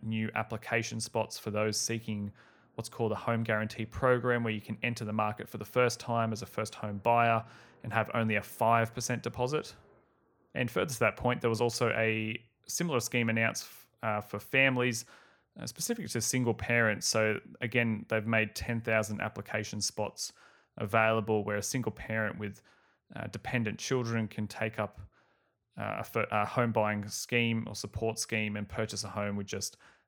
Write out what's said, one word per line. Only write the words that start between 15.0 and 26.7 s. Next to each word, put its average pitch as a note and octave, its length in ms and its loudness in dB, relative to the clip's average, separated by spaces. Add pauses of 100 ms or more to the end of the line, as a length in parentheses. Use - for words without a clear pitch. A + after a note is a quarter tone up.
uh, - 60 -8
specific A#3 420 -4
to D3 140 -2
single A#2 320 2
parents. A2+ 520 2
So A2 320 2 (220)
again, A#2 480 0
they've G#2+ 180 0
made A2 280 2
ten A#2 260 -4
thousand A2 400 0
application G#2+ 600 -6
spots - 500 -4 (460)
available A2 680 4
where G#2 140 -2
a G#2 40 -4
single A#2 300 -2
parent A2 460 -4
with, G2+ 240 -8 (520)
uh, G#2+ 120 -8
dependent G#2+ 520 -2
children A#2 480 0
can G#2+ 200 -6
take - 320 -6
up, G#2+ 200 -4 (800)
uh, G#2 200 -4
a G#2+ 60 -6
fir-, - 260 -2
a G#2 160 2
home A#2+ 260 2